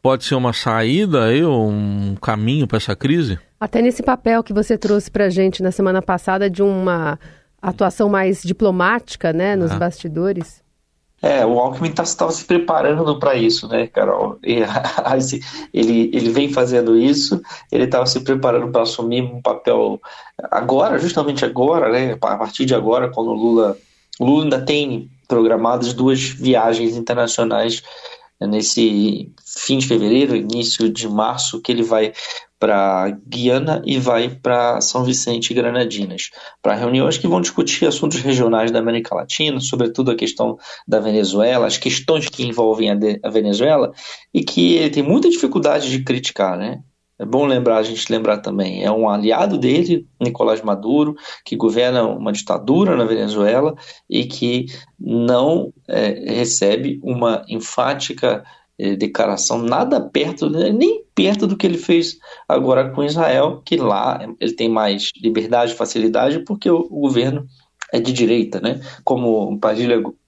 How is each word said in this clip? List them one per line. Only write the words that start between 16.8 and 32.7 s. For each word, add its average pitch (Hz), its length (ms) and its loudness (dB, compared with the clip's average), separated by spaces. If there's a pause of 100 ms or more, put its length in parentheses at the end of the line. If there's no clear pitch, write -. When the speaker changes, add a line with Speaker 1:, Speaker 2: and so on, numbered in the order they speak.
Speaker 3:
isso, 123 460 2 (280)
ele 123 160 2
tava 127 200 2
se 127 140 0
preparando 127 520 0
pra 117 100 4
assumir 117 380 -2
um 123 220 -8
papel 110 580 0 (500)
agora, 135 480 2
justamente 143 460 -2
agora, 127 480 0
né, 127 200 0
a 104 260 -2
partir 110 260 -4
de 131 100 2
agora, 120 360 0
quando 113 220 -4
o - 20 -2
Lula, 113 420 2 (420)
o 127 60 -2
Lula 143 200 4
ainda 135 180 0
tem 135 480 -2 (180)
programadas 117 640 2
duas 131 300 2
viagens 117 760 2
internacionais 117 840 -2 (580)
nesse 104 920 0 (160)
fim - 300 -4
de 131 100 0
fevereiro, 120 480 2
início 113 540 -2
de 110 180 -4
março, 110 540 -2
que - 100 -6
ele 117 120 0
vai 110 320 0 (440)
pra 98 560 0 (120)